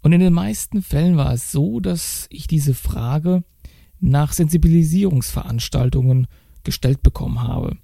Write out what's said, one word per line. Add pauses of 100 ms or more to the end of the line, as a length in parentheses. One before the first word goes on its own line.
Und
in
den
meisten
Fällen
war
es
so,
dass
ich
diese
Frage (560)
nach
Sensibilisierungsveranstaltungen (380)
gestellt
bekommen
habe.